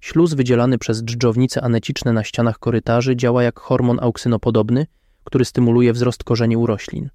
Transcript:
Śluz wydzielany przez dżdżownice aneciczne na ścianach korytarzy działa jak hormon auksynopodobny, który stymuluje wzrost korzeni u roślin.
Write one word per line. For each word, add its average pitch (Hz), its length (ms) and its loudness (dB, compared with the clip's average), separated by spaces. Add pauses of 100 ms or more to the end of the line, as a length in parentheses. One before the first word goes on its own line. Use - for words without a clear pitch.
Śluz 165 280 2
wydzielany 123 440 2
przez 113 260 -4
dżdżownice 120 600 0
aneciczne 120 500 -2
na 110 100 0
ścianach 117 360 -2
korytarzy 120 560 0
działa 123 280 2
jak 120 160 -2
hormon 123 420 0
auksynopodobny, 117 880 0 (360)
który 131 220 0
stymuluje 120 480 2
wzrost 120 300 -2
korzeni 117 340 0
u 117 80 0
roślin. 117 500 -6